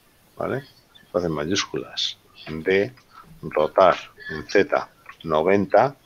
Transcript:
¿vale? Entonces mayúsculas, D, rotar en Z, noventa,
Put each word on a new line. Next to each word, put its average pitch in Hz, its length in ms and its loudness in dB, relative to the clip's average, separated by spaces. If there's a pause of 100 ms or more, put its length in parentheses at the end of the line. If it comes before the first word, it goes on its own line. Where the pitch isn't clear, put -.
(360)
¿vale? 110 260 -6 (420)
Entonces 87 260 -2
mayúsculas, - 840 -6 (300)
D, 95 460 -2 (480)
rotar 78 560 2 (320)
en 76 180 -10
Z, - 400 0 (360)
noventa, 98 720 2 (100)